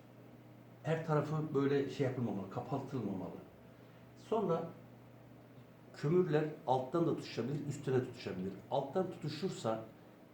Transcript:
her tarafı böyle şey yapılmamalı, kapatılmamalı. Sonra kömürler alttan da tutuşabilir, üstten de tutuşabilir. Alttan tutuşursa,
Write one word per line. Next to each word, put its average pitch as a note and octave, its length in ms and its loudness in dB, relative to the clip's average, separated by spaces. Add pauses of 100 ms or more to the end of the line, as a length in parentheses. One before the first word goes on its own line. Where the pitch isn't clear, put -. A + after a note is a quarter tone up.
(840)
her D#3+ 240 0
tarafı D3+ 480 2
böyle C#3 360 4
şey - 160 2
yapılmamalı, G2+ 440 0
kapatılmamalı. G2+ 840 -4 (840)
Sonra E3+ 500 2 (1300)
kömürler D#3 480 4 (220)
alttan B2+ 400 2
da G#2+ 100 4
tutuşabilir, C3+ 520 -2
üstten C3 260 -2
de B2 100 6
tutuşabilir. F#2 480 -6 (180)
Alttan D#3+ 400 0
tutuşursa, - 720 -2 (500)